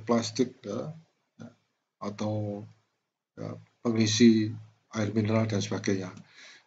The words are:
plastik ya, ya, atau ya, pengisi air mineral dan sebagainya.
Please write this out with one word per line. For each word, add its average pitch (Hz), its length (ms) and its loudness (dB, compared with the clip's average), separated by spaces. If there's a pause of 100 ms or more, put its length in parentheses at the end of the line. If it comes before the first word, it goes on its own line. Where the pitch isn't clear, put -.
plastik 117 560 0
ya, 131 320 -8 (420)
ya, 113 120 -18 (500)
atau 104 680 -4 (720)
ya, 53 220 -10 (240)
pengisi 110 680 6 (480)
air 107 160 -2
mineral 110 380 0
dan 104 100 0
sebagainya. 95 540 -4 (520)